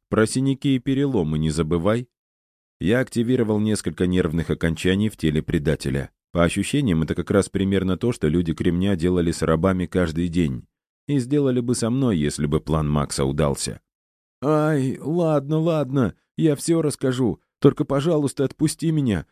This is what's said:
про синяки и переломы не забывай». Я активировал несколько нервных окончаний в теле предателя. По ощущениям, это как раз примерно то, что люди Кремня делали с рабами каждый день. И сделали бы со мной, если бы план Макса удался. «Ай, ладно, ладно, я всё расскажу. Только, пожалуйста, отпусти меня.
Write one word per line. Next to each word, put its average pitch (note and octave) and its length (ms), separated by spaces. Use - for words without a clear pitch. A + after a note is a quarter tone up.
про A2+ 180
синяки C3+ 500
и - 20
переломы B2 600
не D#2 120
забывай». E2+ 580
Я G#2 160
активировал A#2 640
несколько F#2+ 480
нервных E2+ 420
окончаний F2+ 580
в - 80
теле D2+ 240
предателя. C#2+ 720
По E2+ 100
ощущениям, G2 600
это D#2 120
как - 160
раз G2 180
примерно F#2+ 480
то, A#2+ 140
что - 160
люди D#2+ 280
Кремня F2+ 420
делали E2+ 340
с - 120
рабами F#2 440
каждый E2+ 400
день. D#2+ 400
И C#3+ 140
сделали C3 400
бы A#2+ 160
со A#2 140
мной, B2 280
если D2 280
бы D2+ 140
план D2+ 300
Макса D2 340
удался. C#2+ 560
«Ай, D3+ 560
ладно, D#3 600
ладно, C#3+ 560
я D#3 200
всё E3 260
расскажу. C3 580
Только, C#3+ 240
пожалуйста, C#3 600
отпусти D#3 460
меня. B2+ 420